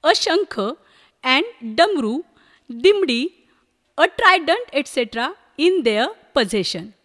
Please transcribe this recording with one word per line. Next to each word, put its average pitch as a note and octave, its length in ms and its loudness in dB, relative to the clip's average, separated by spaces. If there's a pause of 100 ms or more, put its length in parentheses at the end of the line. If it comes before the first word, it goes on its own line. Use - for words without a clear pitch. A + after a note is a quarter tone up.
a - 60 2
shankh D#4 680 -2 (460)
and C4 220 2 (340)
damru, D#4+ 440 0 (460)
dimdi, C4 520 2 (760)
a D#4+ 100 4
trident, F#4+ 640 2
et C#4 160 -2
cetera A#3+ 460 -4 (240)
in F4 260 2
their A3+ 240 2 (260)
possession. G3+ 600 -2 (120)